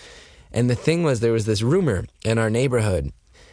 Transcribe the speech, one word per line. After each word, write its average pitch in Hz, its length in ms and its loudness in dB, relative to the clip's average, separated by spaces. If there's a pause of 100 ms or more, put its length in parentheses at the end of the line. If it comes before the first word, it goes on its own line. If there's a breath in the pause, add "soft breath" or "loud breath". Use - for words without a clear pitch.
(500 loud breath)
And 123 180 0
the 123 80 0
thing 165 280 -2
was, 135 160 0
there 117 120 2
was 110 140 0
this 107 160 0
rumor 131 440 0 (180)
in 113 140 0
our 113 120 0
neighborhood. 110 640 0 (400 soft breath)